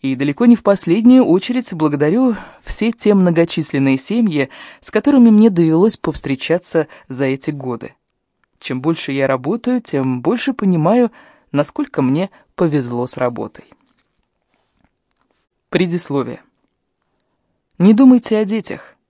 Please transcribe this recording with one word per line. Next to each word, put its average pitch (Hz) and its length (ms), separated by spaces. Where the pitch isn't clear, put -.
И 135 140
далеко 147 300
не 240 120
в - 60
последнюю 220 600
очередь 208 500
благодарю 156 640
все - 300
те 214 220
многочисленные 165 840
семьи, 156 540
с - 100
которыми 240 380
мне 220 200
довелось 170 460
повстречаться 156 920
за 135 200
эти 135 240
годы. 127 440
Чем 127 220
больше 156 320
я 135 140
работаю, 175 520
тем 131 420
больше 233 300
понимаю, 202 580
насколько - 480
мне 143 300
повезло 123 520
с - 80
работой. 120 480
Предисловие. 143 720
Не 190 140
думайте 247 440
о 214 60
детях. 202 520